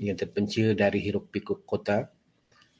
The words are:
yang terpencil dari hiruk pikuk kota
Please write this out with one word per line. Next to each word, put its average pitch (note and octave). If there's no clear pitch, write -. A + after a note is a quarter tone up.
yang G2+
terpencil A2
dari G2+
hiruk G2+
pikuk -
kota G#2